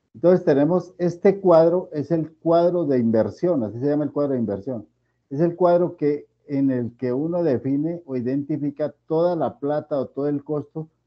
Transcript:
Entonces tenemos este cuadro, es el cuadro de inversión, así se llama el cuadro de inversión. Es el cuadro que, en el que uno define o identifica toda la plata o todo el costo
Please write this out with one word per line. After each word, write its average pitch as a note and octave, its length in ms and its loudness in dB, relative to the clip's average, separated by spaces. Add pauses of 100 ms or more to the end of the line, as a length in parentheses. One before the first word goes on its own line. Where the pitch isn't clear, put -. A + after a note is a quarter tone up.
(140)
Entonces F3 300 4
tenemos E3 540 2
este F3+ 420 0
cuadro, E3+ 520 4
es D3 200 -6
el D#3+ 240 -2
cuadro E3+ 480 2
de C#3 140 0
inversión, A2+ 680 0
así G#2+ 160 -8
se C3+ 60 -2
llama D3 180 0
el C#3 80 -6
cuadro C#3+ 220 -2
de B2+ 40 -2
inversión. G#2 480 -6 (440)
Es C#3 100 -4
el E3+ 160 0
cuadro F3 400 2
que, D3 320 -2 (180)
en C#3 240 0
el A#2+ 260 -4
que B2 160 -4
uno E3 300 -2
define D3 640 -2
o C3 100 -8
identifica C#3 760 -4 (120)
toda E3+ 280 0
la C3+ 240 -4
plata D3 400 -4
o C3 80 -2
todo C#3 220 -6
el C#3+ 160 -4
costo D3+ 440 -8 (180)